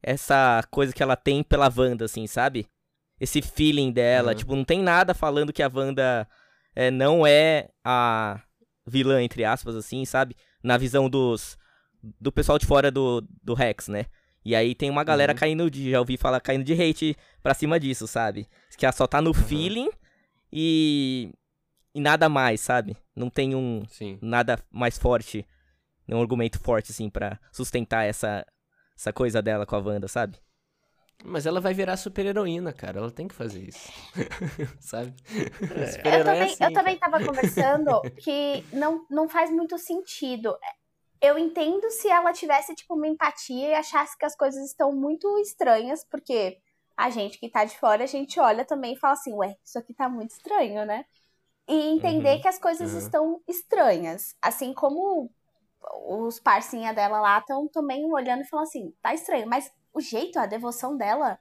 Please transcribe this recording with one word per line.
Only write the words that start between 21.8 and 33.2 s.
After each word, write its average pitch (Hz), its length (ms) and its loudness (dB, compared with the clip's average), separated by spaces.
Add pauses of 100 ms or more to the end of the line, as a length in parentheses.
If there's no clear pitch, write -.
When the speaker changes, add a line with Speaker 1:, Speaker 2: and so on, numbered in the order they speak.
Speaker 1:
e 147 60 -6
nada 156 280 4
mais, 131 320 2
sabe? 117 360 -2 (180)
Não 123 160 -6
tem 135 240 -2
um 123 340 -4
Speaker 2:
Sim. 98 320 -14
Speaker 1:
nada 117 380 0 (120)
mais 120 280 -2
forte 117 480 0 (600)
nenhum 117 140 -2
argumento 117 400 -2
forte, 110 320 -2
assim, 110 180 -8
pra 101 280 -8 (140)
sustentar 117 520 -2
essa, 104 400 -2 (520)
essa - 160 -6
coisa 113 300 0
dela 104 240 0
com - 100 -4
a - 20 0
Wanda, 101 300 -4
sabe? 110 300 -4 (840)
Speaker 2:
Mas 160 220 -6
ela 175 140 0
vai 185 120 -2
virar 185 240 -2
super-heroína, 190 800 -4
cara. 95 240 -10
Ela 113 120 -6
tem 156 160 -12